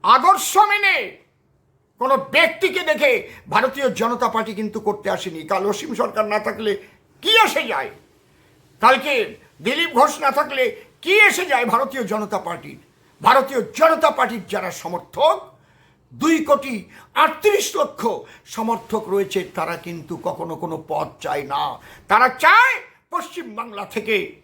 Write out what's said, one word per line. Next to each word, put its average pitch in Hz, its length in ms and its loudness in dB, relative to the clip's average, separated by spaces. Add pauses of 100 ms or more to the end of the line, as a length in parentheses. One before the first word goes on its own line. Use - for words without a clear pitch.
(140)
আদর্শ 311 380 4 (180)
মেনে, 403 260 2 (1040)
কোনো 262 140 2 (200)
ব্যক্তিকে 339 560 2
দেখে 294 220 2 (420)
ভারতীয় 262 340 0 (120)
জনতা 226 340 -2
পার্টি 220 260 -4
কিন্তু 214 260 -6
করতে 202 300 -4
আসেনি। 160 240 -10 (100)
কাল 196 200 0
অসীম - 200 -6 (100)
সরকার 220 320 -2
না 214 140 0
থাকলে 214 260 -4 (500)
কি 381 100 2 (140)
এসে 311 160 -2 (100)
যায়? 135 180 -4 (920)
কালকে 269 320 4 (500)
দিলীপ 311 340 0
ঘোষ 294 140 4 (120)
না 269 140 4
থাকলে 277 260 -2 (380)
কি 349 120 0 (140)
এসে 359 240 -2
যায় 240 200 0
ভারতীয় 262 300 -2 (100)
জনতা 208 340 -4
পার্টির? 160 320 -12 (420)
ভারতীয় 262 400 4 (180)
জনতা 311 320 4
পার্টির 233 320 -4 (100)
যারা 185 180 -6 (120)
সমর্থক, 311 540 -2 (760)
দুই 311 240 0 (120)
কোটি 269 260 0 (480)
আটত্রিশ 403 440 2 (100)
লক্ষ - 260 -4 (520)
সমর্থক 220 540 -4
রয়েছে, 196 320 -2 (160)
তারা 165 200 -4 (100)
কিন্তু 170 280 -10 (120)
কখনো 165 360 -6
কোনো 160 140 -8 (120)
পদ 156 200 -4 (160)
চায় 143 280 -4
না। 143 100 -2 (480)
তারা 233 180 6 (160)
চায় 453 300 8 (360)
পশ্চিম - 360 -8 (120)
বাংলা 214 260 -10 (100)
থেকে 220 220 -2 (280)